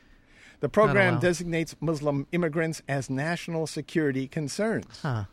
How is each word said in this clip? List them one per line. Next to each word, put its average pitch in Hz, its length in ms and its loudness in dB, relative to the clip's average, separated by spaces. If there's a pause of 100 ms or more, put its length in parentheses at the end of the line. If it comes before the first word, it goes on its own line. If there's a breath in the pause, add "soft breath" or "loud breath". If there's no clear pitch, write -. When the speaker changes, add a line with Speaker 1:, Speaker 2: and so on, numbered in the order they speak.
(600 soft breath)
Speaker 1:
The 143 100 -2
program 202 240 4 (120)
Speaker 2:
Not 180 80 4
allowed. 156 80 0
Speaker 1:
designates 170 580 0
Muslim 147 520 -2
immigrants 165 560 0
as 139 220 -2
national 160 560 -4
security 143 640 0
concerns. 165 720 -4
Speaker 2:
Huh. 117 300 -2